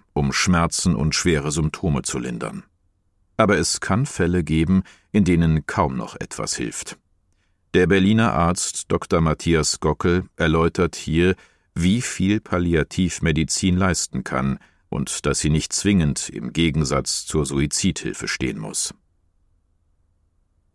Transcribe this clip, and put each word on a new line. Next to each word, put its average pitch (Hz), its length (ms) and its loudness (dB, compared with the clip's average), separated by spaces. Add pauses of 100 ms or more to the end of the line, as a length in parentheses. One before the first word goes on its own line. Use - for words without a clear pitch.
(120)
um 69 200 0
Schmerzen 85 640 2
und 73 220 0
schwere 76 340 0
Symptome 76 520 -2
zu - 180 -6
lindern. 57 420 -8 (760)
Aber 104 220 4
es - 220 -2
kann 113 260 0
Fälle 87 380 0
geben, 80 400 2 (260)
in 104 140 4
denen 82 420 4
kaum 71 300 -2
noch 58 180 -10
etwas - 400 -8
hilft. - 440 -8 (760)
Der 90 140 6
Berliner 101 440 4
Arzt - 600 0
Doktor 87 280 0
Matthias 80 600 2
Gockel 87 560 0
erläutert 82 580 2
hier, 87 400 2 (400)
wie 92 260 2
viel 101 380 0
Palliativmedizin 85 1400 0
leisten 90 460 -2
kann 65 380 -4 (280)
und - 380 -6
dass 71 140 0
sie 78 100 0
nicht 78 220 0
zwingend 87 560 0
im 60 240 -10
Gegensatz 73 720 0
zur 76 180 -2
Suizidhilfe 69 840 -4
stehen - 320 -4
muss. - 340 -6 (1800)